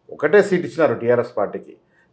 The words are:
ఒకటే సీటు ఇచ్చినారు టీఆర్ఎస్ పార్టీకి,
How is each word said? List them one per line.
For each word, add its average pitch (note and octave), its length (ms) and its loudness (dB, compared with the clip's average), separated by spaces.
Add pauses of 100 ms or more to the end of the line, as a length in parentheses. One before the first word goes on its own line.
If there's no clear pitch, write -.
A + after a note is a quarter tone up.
(120)
ఒకటే G3+ 300 2
సీటు F3+ 260 -2
ఇచ్చినారు C#3 260 0
టీఆర్ఎస్ A#2 440 0
పార్టీకి, G2 400 -8 (360)